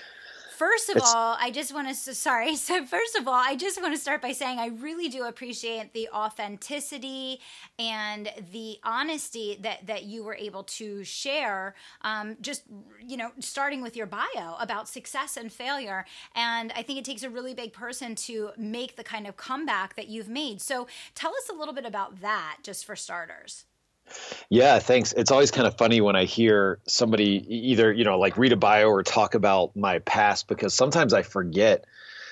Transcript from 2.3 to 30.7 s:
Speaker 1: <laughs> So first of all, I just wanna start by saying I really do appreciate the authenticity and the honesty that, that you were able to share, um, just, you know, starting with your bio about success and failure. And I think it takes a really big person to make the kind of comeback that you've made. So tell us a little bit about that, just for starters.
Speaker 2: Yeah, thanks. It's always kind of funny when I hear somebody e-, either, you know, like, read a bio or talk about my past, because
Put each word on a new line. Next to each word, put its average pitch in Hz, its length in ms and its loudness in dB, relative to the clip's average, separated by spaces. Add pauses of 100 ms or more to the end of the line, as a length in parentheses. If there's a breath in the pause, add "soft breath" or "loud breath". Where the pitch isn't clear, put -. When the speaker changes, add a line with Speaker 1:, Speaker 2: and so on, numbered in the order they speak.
Speaker 1:
<laughs> - 0 -
So 330 300 -2
first 453 320 -2
of 262 100 -2
all, 262 60 0
I 254 240 2
just 370 240 -4
wanna 320 160 -2
start 294 240 -4
by 254 100 -6
saying 254 260 -4
I 233 100 -4
really 294 420 -8
do 247 160 -8
appreciate 226 640 -10
the 226 220 -8
authenticity 262 1300 -8 (360 loud breath)
and 214 540 -6 (220)
the 220 280 -12
honesty 233 800 -6
that, 196 280 -8
that 208 160 -6
you 214 200 -12
were 208 120 -10
able 196 280 -12
to 202 400 -12
share, 208 720 -4 (280 loud breath)
um, 214 360 -6
just, 269 240 -10 (380)
you 247 160 -12
know, 233 220 -8
starting 277 420 -4
with 233 160 -10
your 220 100 -6
bio 202 500 -6
about 214 300 -6
success 269 480 -8
and 226 160 -12
failure. 240 540 -6 (300 loud breath)
And 233 360 -2
I 226 120 -8
think 269 160 -8
it 254 60 -14
takes 254 180 -10
a 262 60 -10
really 247 240 -10
big 233 200 -12
person 240 420 -10
to 214 420 -8
make 233 380 -8
the 226 80 -16
kind 208 240 -10
of 196 80 -14
comeback 247 640 -4
that - 100 -12
you've 214 220 -10
made. 247 320 -8
So 247 260 -4 (280 loud breath)
tell 330 160 -4
us 508 180 -8
a 415 40 -10
little 302 200 -10
bit 254 120 -10
about 196 360 -8
that, 190 420 -4
just 196 220 -12
for 208 100 -12
starters. - 720 -12 (840 loud breath)
Speaker 2:
Yeah, 123 280 8
thanks. 123 360 4
It's 120 180 2
always 139 180 8
kind 123 160 2
of 92 140 2
funny 117 200 6
when 101 160 6
I 92 100 6
hear 101 600 4
somebody 104 640 4
e-, 117 220 -2
either, 110 200 6
you 110 120 2
know, 95 160 4
like, 95 180 4
read 123 160 8
a - 20 8
bio 107 340 8
or 98 120 6
talk 104 320 2
about 98 420 4
my 98 220 2
past, 101 500 2
because 101 280 -2